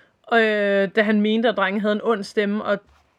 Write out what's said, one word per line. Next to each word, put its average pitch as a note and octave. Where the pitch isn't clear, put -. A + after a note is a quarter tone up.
øh, G3+
da A3+
han G#3
mente, A3
at G#3
drengen G3
havde G#3
en G#3+
ond G#3
stemme G#3
og G3+